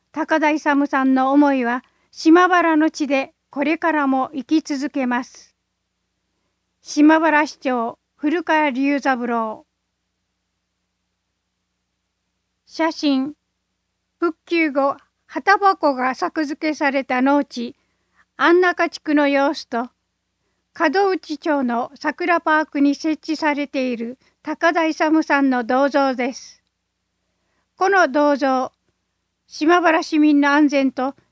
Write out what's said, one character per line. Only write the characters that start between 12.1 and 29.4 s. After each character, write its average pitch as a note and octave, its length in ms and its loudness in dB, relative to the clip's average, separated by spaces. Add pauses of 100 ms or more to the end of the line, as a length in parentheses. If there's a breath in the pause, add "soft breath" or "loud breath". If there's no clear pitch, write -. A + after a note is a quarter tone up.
写 D#4+ 260 -4
真、 C#4+ 420 -2 (880)
復 E4+ 260 -4
旧 E4 260 -2
後、 C#4 260 -2 (280)
旗 G4 320 0
箱 F#4+ 380 0
が B3+ 200 -4
作 E4 300 -4
付 D#4 260 -6
け - 20 -2
さ C#4+ 180 -2
れ C4+ 140 -2
た B3+ 160 -2
農 C#4 240 2
地、 A#3+ 320 -14 (640)
安 E4+ 160 4
中 F4 300 0
地 - 100 -18
区 D4+ 140 -4
の D4 140 2
様 C#4 260 0
子 - 140 -16
と、 A#3+ 240 -8 (840)
門 F#4 360 0
内 D#4 260 -6
町 D4 260 -2
の A#3+ 300 -4
桜 D#4+ 480 -4
パ D#4 180 0
ー D#4 60 -2
ク D4 140 -6
に C#4+ 160 2
設 D#4+ 160 -4 (220)
置 - 20 -6
さ D4 180 -2
れ C#4 140 -6
て C4 240 -6
い A#3 60 -8
る A#3 200 -12 (240)
高 D#4+ 320 -2
田 E4 120 0
勇 D#4+ 360 0
さ C#4+ 200 0
ん C4+ 100 2
の B3 120 -2
銅 B3+ 260 0
像 C#4 260 0
で A#3+ 180 -4
す。 - 300 -20 (1120)
こ F#4 140 0
の F#4 180 4
銅 D4 300 2
像、 C4 340 0 (760)